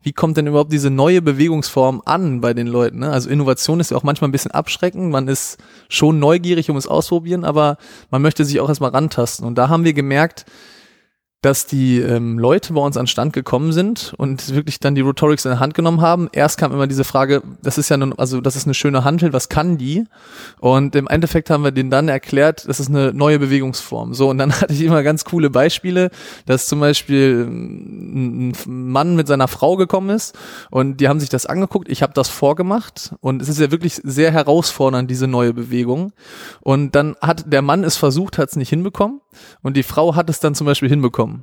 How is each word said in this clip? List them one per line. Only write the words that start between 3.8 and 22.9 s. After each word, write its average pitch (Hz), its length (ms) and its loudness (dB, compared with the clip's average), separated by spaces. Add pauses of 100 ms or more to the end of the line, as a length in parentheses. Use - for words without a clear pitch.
ist 165 100 -2
ja 131 60 -2
auch - 60 -2
manchmal 143 260 0
ein - 20 -2
bisschen 135 200 -4
abschreckend, 180 600 -2
man 135 160 -2
ist - 300 -4 (320)
schon 156 300 2
neugierig, 170 500 2
um 147 80 -2
es 135 100 -6
auszuprobieren, 170 560 -2
aber 151 340 2 (320)
man 131 120 0
möchte 151 240 2
sich 143 160 0
auch 139 80 0
erstmal 139 220 -2
rantasten. - 540 -2
Und 120 120 -4
da 123 100 4
haben 165 160 2
wir 165 80 4
gemerkt, 143 540 0 (960)
dass 139 260 0
die, 131 320 2
ähm, 117 400 -2
Leute 143 340 2
bei 151 80 2
uns 143 160 -2
an 123 60 -2
den 123 40 -2
Stand 135 240 -2
gekommen 143 400 -2
sind 190 460 -2
und 135 380 -4
wirklich 151 240 -2
dann 143 160 0
die 135 60 2
Rotorix 143 440 2
in 131 60 0
der 123 80 0
Hand 143 160 -2
genommen 165 260 2
haben. 170 300 2
Erst 147 260 0
kam 147 140 0
immer 139 160 0
diese 135 160 0
Frage, 135 400 0 (180)
das 135 160 -4
ist 151 120 -2
ja 147 80 2
nun, 135 160 -2
also 127 280 -2
das 135 140 -2
ist 139 100 -8
eine 143 80 0
schöne 135 300 0
Hantel, 156 280 2
was 131 160 -2
kann 170 300 0
die? 147 280 -4 (540)
Und 135 360 2
im 139 120 2
Endeffekt 165 440 0
haben 147 120 2
wir 143 60 2
denen 135 220 -2
dann 143 160 2
erklärt, 139 600 0
das 139 120 -4
ist 135 100 -4
eine 135 240 2